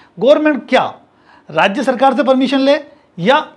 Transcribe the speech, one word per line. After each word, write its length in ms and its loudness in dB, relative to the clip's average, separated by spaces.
गवर्नमेंट 500 0
क्या 260 0
राज्य 320 -2
सरकार 320 0
से 80 0
परमिशन 360 0
ले 200 2
या 380 -2